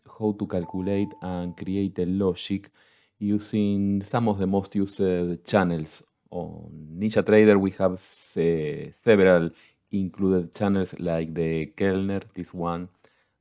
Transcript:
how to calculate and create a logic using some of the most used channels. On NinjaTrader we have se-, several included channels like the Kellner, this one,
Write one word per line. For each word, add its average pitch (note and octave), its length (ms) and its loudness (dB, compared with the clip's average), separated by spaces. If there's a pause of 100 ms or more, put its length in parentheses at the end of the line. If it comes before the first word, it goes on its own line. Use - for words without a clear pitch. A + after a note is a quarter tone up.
(180)
how G#2+ 220 0
to G2 80 -4
calculate F#2+ 760 -2
and F2+ 340 -6
create F#2+ 440 -4
a F2 80 0
logic G2 640 -2 (480)
using G2+ 840 0
some A#2 280 -2
of G2 100 0
the F#2+ 80 -2
most F#2+ 260 -2
used F2+ 720 -2
channels. E2+ 560 0 (300)
On D#2+ 680 -12
NinjaTrader G#2+ 600 6
we F#2+ 180 2
have F#2 220 0
se-, D2+ 920 -4
several F#2 600 6 (400)
included F#2+ 640 -2
channels G2 420 -2
like E2 380 -4
the D#2+ 320 -2
Kellner, G2 540 -2 (120)
this F2 180 -12
one, F2 380 -6 (520)